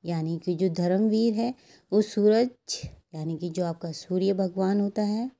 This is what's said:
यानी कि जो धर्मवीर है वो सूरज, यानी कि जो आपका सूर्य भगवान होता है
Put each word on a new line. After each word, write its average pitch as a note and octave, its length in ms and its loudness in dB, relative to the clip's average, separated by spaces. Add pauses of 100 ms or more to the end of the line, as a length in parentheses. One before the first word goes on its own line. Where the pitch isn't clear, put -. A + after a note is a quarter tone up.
यानी E3 340 -2
कि F3+ 160 -2
जो F3+ 140 0
धर्मवीर G#3 640 2
है A#3 200 -2 (380)
वो G#3 100 4
सूरज, G#3+ 480 4 (640)
यानी D#3 240 -6
कि E3+ 120 -6
जो F3 140 -2
आपका E3+ 280 -6
सूर्य F#3 420 0
भगवान F#3+ 460 0
होता G3+ 220 -2
है A3 380 -2